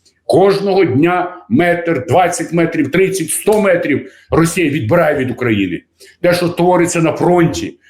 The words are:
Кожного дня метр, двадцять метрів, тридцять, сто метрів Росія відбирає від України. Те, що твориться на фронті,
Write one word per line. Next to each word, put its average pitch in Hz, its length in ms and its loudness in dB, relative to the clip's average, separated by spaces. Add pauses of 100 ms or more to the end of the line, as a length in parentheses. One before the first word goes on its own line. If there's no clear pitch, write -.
(260)
Кожного 196 600 2
дня 170 640 -2
метр, 170 580 0
двадцять 170 460 0
метрів, 160 380 0
тридцять, 185 380 0
сто 214 320 0
метрів 170 500 -2 (200)
Росія 165 380 0
відбирає 151 460 0
від 127 160 -4
України. 101 500 -2 (400)
Те, 175 120 2
що 175 160 -2
твориться 170 520 0
на 156 120 0
фронті, 160 640 0 (120)